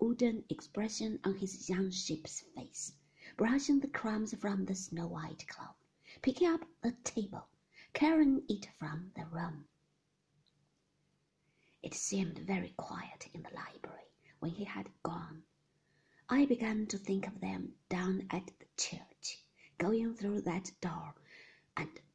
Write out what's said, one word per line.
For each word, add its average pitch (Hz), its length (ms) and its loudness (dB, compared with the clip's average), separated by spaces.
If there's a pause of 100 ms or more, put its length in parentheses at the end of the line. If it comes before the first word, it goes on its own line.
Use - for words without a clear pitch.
wooden 233 480 4
expression 214 760 -4
on 196 140 2
his 190 320 -6
young 185 220 2
sheep's - 500 -4 (160)
face, - 380 -10 (420)
brushing 277 420 6
the 277 100 0
crumbs 214 440 -2
from 202 320 0
the 196 100 0
snow-white 165 720 -6
cloth, - 280 -14 (460)
picking 330 260 6
up 330 160 4 (180)
the 240 100 2 (120)
table, - 420 -4 (460)
carrying 302 560 8
it 208 180 -2 (120)
from 160 360 -6
the 160 120 -8
room. 165 400 -6 (2250)
It - 100 -6
seemed 180 460 -2
very 180 400 -2
quiet - 560 -10
in - 80 -10
the - 120 -14
library - 540 -12 (300)
when 170 140 -4
he 202 120 -6
had 196 240 -8 (140)
gone. 165 400 -6 (840)
I 277 200 6
began 220 400 2
to 202 100 -4
think 196 300 0
of - 160 -8
them 185 320 -4 (160)
down 190 400 0
at 180 160 -2
the - 200 -18 (120)
church, - 640 -8 (340)
going 226 380 2
through 202 280 -2
that 180 380 -2
door 160 340 -6 (640)
and - 240 -6 (140)